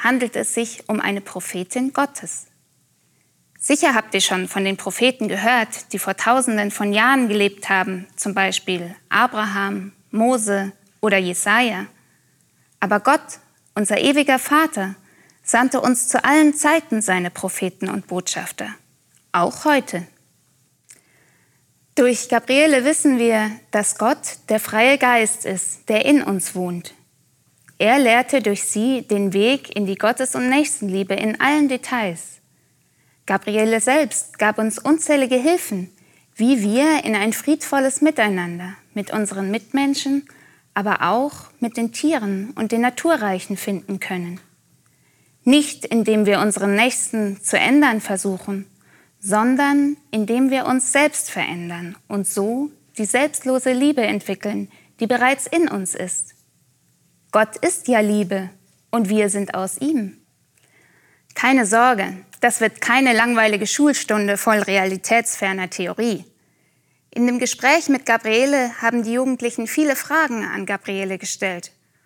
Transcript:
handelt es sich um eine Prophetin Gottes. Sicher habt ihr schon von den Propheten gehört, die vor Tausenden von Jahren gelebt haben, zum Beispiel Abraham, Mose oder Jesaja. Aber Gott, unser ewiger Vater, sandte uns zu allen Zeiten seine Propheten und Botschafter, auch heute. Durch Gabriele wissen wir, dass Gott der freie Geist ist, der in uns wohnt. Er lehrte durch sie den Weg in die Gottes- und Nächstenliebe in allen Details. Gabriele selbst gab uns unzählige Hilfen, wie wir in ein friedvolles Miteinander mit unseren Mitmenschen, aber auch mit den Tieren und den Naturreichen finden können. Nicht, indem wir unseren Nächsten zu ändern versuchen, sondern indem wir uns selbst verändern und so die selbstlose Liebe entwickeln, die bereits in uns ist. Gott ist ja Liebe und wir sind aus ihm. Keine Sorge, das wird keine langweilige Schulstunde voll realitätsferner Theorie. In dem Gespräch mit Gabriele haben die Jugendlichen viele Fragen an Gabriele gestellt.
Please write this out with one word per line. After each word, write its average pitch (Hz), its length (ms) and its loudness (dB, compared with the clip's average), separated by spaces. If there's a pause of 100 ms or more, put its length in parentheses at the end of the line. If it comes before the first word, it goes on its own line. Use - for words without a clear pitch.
handelt 240 340 0
es 226 180 -4
sich - 340 -6
um 214 120 -2
eine 196 200 -2
Prophetin 196 720 -6
Gottes. - 540 -6 (1120)
Sicher 285 320 2
habt 220 220 0
ihr 196 60 0
schon 185 260 -2
von 196 180 -4
den 196 120 -2
Propheten 233 500 -2
gehört, 220 680 -2
die 202 60 -4
vor 190 180 -4
Tausenden 226 540 0
von 202 220 -2
Jahren 247 340 4
gelebt 202 420 0
haben, 190 460 -2
zum - 180 -6
Beispiel 185 600 -4 (140)
Abraham, 202 840 -2 (220)
Mose 214 580 0 (300)
oder 196 180 2
Jesaja. 202 680 0 (920)
Aber 202 220 0
Gott, - 400 0 (340)
unser 208 240 0
ewiger 277 400 4
Vater, 220 560 0 (480)
sandte 247 380 2
uns 247 260 0
zu - 160 0
allen 294 320 6
Zeiten 294 480 0
seine 180 300 0
Propheten 190 560 -6
und 196 180 -6
Botschafter, - 680 -8 (600)
auch 175 320 0
heute. 269 420 0 (1900)
Durch 247 320 2
Gabriele 262 560 4
wissen 285 340 2
wir, 220 320 2 (220)
dass 208 260 -2
Gott - 400 -2 (120)
der 220 100 2
freie 240 380 2
Geist 240 460 2
ist, - 440 -6
der 220 180 2
in 285 160 6
uns 196 320 -4
wohnt. 180 400 -6 (840)
Er 240 220 4
lehrte 247 420 4
durch 208 220 0
sie 233 400 -2
den 202 300 0
Weg 226 420 0
in 208 100 -2
die 190 120 -2
Gottes- 247 400 -2
und 254 120 0
Nächstenliebe 202 680 0
in 214 260 -4
allen 285 280 2
Details. 240 520 -4 (1080)
Gabriele 214 560 0
selbst 277 560 0
gab 214 180 2
uns 214 220 -2
unzählige 277 560 2
Hilfen, 254 580 0 (420)
wie 233 280 2
wir 269 420 2
in 214 100 -2
ein 214 200 0
friedvolles 277 640 0
Miteinander 190 720 0 (220)
mit 202 160 -6
unseren 196 400 -4
Mitmenschen, 277 760 -2 (460)
aber 196 380 -2
auch 262 400 -2 (100)
mit 233 160 -4
den 233 160 -4
Tieren 220 600 -2
und 220 200 -4
den 233 80 0
Naturreichen 233 800 -2
finden 196 420 -6
können. 180 400 -8 (1040)
Nicht, 294 400 2
indem 214 400 2
wir 196 160 4
unseren 202 340 0
Nächsten 214 680 0
zu - 160 -2
ändern 254 420 4
versuchen, 196 640 -6 (560)
sondern 277 800 2 (120)
indem 226 400 0
wir 262 140 0
uns 254 280 0
selbst 294 380 0
verändern 175 640 -8 (120)
und 202 180 -4
so 240 440 -2 (260)
die 220 80 -2
selbstlose 262 720 0
Liebe 262 320 2
entwickeln, 202 640 -6 (280)
die 226 60 0
bereits 247 400 0
in 330 220 2
uns 190 260 -6
ist. - 400 -8 (960)
Gott 214 260 2
ist - 320 -2
ja 240 120 4
Liebe 202 480 0 (420)
und 226 200 0
wir 214 180 2
sind 202 240 -4
aus 190 300 -6
ihm. 262 340 -4 (1160)
Keine 254 320 2
Sorge, 202 580 2 (160)
das 240 200 0
wird 220 200 -2
keine 262 320 2
langweilige 220 540 2
Schulstunde 208 720 0
voll 214 220 2
realitätsferner 190 1120 -2
Theorie. 180 540 -4 (880)
In 240 160 0
dem 247 140 0
Gespräch 269 480 0
mit 262 180 0
Gabriele 240 720 0
haben 233 220 0
die 220 100 -4
Jugendlichen 247 540 -2
viele 302 280 0
Fragen 262 500 -2
an 196 220 -6
Gabriele 196 520 -6
gestellt. 185 540 -8 (320)